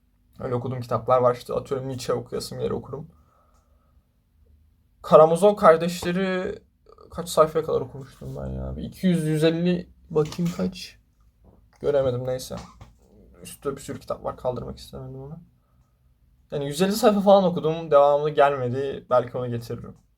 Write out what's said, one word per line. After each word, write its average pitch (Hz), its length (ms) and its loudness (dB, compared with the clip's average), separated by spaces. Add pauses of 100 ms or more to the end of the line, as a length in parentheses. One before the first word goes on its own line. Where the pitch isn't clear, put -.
(400)
Öyle 127 160 -6
okuduğum 123 260 -6
kitaplar 123 400 2
var 120 140 4
işte. - 180 -10
Atıyorum 131 340 -4
Nietzsche 127 260 -4
okuyasım 127 460 -8
yeri 127 140 -4
okurum. 135 340 -10 (1900)
Karamazov 170 540 6
kardeşleri 180 1000 2 (560)
kaç 170 180 -10
sayfaya 156 360 2
kadar 135 160 -2
okumuştum 135 540 -14
ben - 120 -10
ya? - 300 -8
Bir - 60 -10
iki - 240 -4
yüz, 160 200 2
yüz 156 160 0
elli, 175 460 0 (200)
bakayım 165 480 -2
kaç? - 420 -8 (840)
Göremedim, 135 460 0
neyse. 127 280 -8 (880)
Üstte 139 320 -10
bir - 60 -18
sürü - 180 -12
kitap - 240 -10
var, 135 140 -8
kaldırmak 127 400 -8
istemedim 131 440 -16
onu. 156 180 -16 (1120)
Yani 143 160 -4
yüz 147 140 -2
elli 190 100 2
sayfa 208 300 2
falan 196 220 8
okudum, 160 480 -2
devamı 147 380 6
gelmedi. 139 800 0
Belki 123 280 2
onu 123 120 -6
getiririm. 117 460 -10 (220)